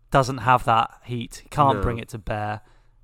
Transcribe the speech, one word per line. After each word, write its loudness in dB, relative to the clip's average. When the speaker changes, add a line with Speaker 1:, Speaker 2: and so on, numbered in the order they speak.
Speaker 1:
doesn't 2
have 2
that 2
heat. -10
He -20
can't 2
Speaker 2:
No. -6
Speaker 1:
bring -2
it -12
to -12
bear. -6